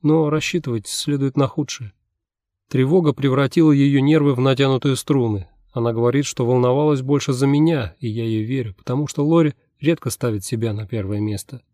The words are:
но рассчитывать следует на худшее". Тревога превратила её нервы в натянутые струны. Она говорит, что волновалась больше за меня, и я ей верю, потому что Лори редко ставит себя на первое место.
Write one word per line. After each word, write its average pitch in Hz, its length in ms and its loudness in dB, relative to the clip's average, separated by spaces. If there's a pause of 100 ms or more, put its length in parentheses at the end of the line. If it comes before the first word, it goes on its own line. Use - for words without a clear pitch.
но 151 280 2
рассчитывать 147 560 -4
следует 139 500 -4
на 139 100 2
худшее". 127 460 -8 (800)
Тревога 147 420 2
превратила 139 580 2
её 139 300 4
нервы 143 340 4
в 123 60 -2
натянутые 135 560 2
струны. 117 520 -2 (240)
Она 117 200 -2
говорит, 120 320 2
что - 220 -2
волновалась 131 560 2
больше 139 320 0
за 127 120 0
меня, 143 540 2
и 120 80 -4
я 113 160 -4
ей 110 180 -2
верю, 117 360 -6
потому 139 280 -4
что 143 180 -4
Лори 160 280 2 (260)
редко 156 300 -2
ставит 110 340 -4
себя 113 300 -4
на 107 140 -8
первое 104 340 -6
место. 107 400 -6 (140)